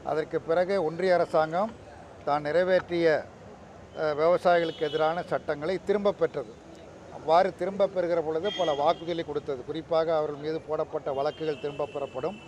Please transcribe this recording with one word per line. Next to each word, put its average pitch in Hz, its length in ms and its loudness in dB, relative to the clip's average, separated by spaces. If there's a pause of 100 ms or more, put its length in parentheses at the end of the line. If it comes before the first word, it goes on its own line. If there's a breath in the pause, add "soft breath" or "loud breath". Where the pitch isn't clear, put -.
அதற்கு 151 360 -2
பிறகு 180 440 0
ஒன்றிய 175 300 2
அரசாங்கம் 170 580 2 (520)
தான் 147 220 0
நிறைவேற்றிய, 175 600 2 (920)
அஹ், 156 220 0
விவசாயிகளுக்கு 170 680 2
எதிரான 156 340 0
சட்டங்களை 156 520 -2 (140)
திரும்ப 202 240 2
பெற்றது. 151 400 -2 (640)
அவ்வாறு 175 380 4
திரும்ப 190 400 0
பெறுகிற 170 280 0
பொழுது 160 260 -2 (100)
பல 165 140 2
வாக்குறுதிகளை 165 520 0
கொடுத்தது. 143 440 -6
குறிப்பாக 160 480 0
அவர்கள் 147 300 -2
மீது 156 140 -4
போடப்பட்ட 151 520 -4
வழக்குகள் 147 520 -2
திரும்ப 143 220 -4
பெறப்படும். 139 500 -6 (120)